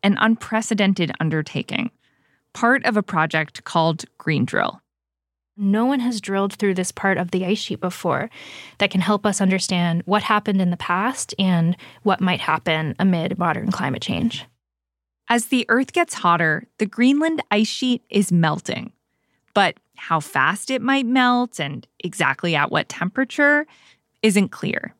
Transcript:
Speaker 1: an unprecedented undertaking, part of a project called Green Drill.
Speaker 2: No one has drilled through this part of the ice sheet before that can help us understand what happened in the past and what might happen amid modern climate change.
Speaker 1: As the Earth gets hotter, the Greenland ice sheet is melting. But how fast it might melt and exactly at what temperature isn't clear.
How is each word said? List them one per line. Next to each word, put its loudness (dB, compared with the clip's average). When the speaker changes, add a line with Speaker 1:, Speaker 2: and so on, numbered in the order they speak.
Speaker 1:
an 2
unprecedented 0
undertaking, -4
part 2
of 0
a 2
project -2
called 0
Green 0
Drill. -2
Speaker 2:
No 0
one 0
has -2
drilled -2
through 0
this -2
part 0
of -4
the -2
ice 0
sheet -8
before -2
that 0
can 0
help 0
us 0
understand 0
what 0
happened 2
in 2
the -2
past -2
and 2
what 2
might 0
happen -2
amid 0
modern -2
climate -4
change. -4
Speaker 1:
As 0
the 0
Earth 2
gets 0
hotter, 2
the -2
Greenland 2
ice 2
sheet -2
is 0
melting. -2
But 2
how -2
fast 0
it -2
might 0
melt 2
and -8
exactly -2
at 0
what -2
temperature 0
isn't 4
clear. -6